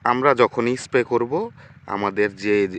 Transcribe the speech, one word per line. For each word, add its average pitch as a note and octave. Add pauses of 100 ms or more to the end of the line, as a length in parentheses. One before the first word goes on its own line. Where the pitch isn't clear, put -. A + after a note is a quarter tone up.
আমরা B2+
যখন A#2+
স্প্রে B2
করব, B2+ (360)
আমাদের G2+
যে G#2 (240)